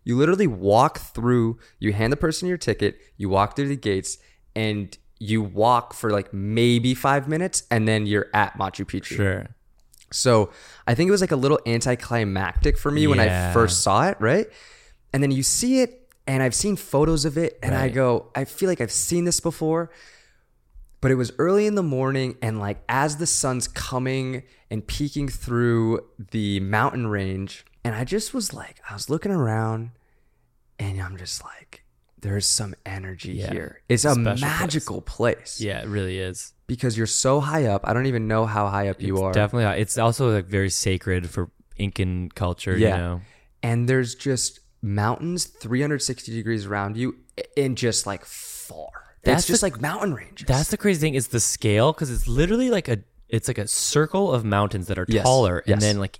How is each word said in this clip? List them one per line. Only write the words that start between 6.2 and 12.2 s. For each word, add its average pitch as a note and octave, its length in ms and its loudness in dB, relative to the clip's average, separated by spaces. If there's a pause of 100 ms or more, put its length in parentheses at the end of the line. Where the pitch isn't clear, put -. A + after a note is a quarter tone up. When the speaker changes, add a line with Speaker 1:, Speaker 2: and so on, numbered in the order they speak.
Speaker 1:
maybe A#2 640 2
five C#3 320 0
minutes, E3 420 -2
and A2 180 2
then G#2+ 200 2
you're G#2 260 0
at G#2 240 0
Machu G2 260 -4
Picchu. - 320 -8
Speaker 2:
Sure. G2 400 -2 (540)
Speaker 1:
So A2 400 4 (380)
I A#2+ 80 2
think E3 120 2
it F#3+ 40 4
was, G3+ 100 4
like, F3+ 100 0
a D#3 40 2
little C#3 320 2
anticlimactic A#2 1120 0